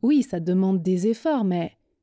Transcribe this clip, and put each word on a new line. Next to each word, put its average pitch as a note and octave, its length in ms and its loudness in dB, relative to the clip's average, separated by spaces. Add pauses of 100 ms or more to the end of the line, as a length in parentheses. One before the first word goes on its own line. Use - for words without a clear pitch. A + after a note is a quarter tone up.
Oui, C4+ 220 2
ça F3+ 180 -4
demande F#3 420 0
des F#3 260 0
efforts, A#3+ 360 -2
mais F3 320 -4 (260)